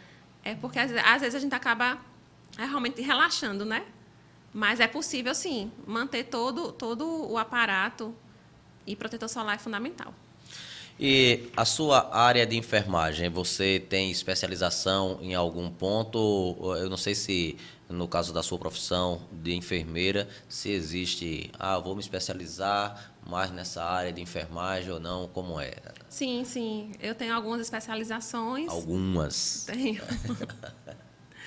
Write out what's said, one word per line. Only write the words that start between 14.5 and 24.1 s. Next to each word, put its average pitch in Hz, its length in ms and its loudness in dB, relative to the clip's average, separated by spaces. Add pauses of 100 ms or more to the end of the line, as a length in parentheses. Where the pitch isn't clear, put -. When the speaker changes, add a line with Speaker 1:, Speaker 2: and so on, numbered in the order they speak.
Speaker 2:
em 90 140 -2
algum 87 340 0
ponto? 104 880 2 (220)
Eu 92 100 -2
não 92 80 -4
sei 101 160 0
se, 87 420 0 (320)
no 87 200 -4
caso 85 260 0
da 82 80 0
sua 90 160 -2
profissão 90 640 0 (100)
de 85 220 -4
enfermeira, 87 760 0 (220)
se - 220 -6
existe, 87 880 -4
"Ah, 95 180 0
vou 87 160 -4
me 101 80 -6
especializar 95 1120 -4 (140)
mais 90 240 -2
nessa 87 320 -6
área 90 280 0